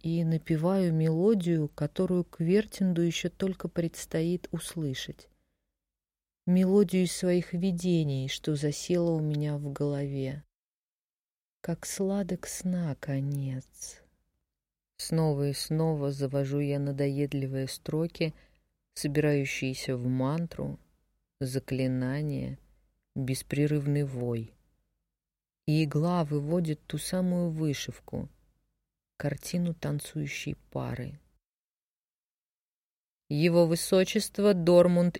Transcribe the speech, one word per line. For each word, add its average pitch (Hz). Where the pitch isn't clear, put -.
и 165
напеваю 165
мелодию, 165
которую 180
Квертинду 180
ещё 170
только 185
предстоит 165
услышать. 151
Мелодию 185
из 170
своих 180
видений, 170
что -
засела 165
у 165
меня 151
в 143
голове. 139
Как -
сладок 196
сна 175
конец. 135
Снова 147
и 139
снова 156
завожу 139
я 143
надоедливые 139
строки, 160
собирающиеся 139
в 123
мантру, 139
заклинание, 131
беспрерывный 143
вой. 120
И 156
игла 165
выводит 151
ту -
самую 180
вышивку, -
картину 170
танцующей 147
пары. 127
«Его 170
высочество 190
Дормунд 175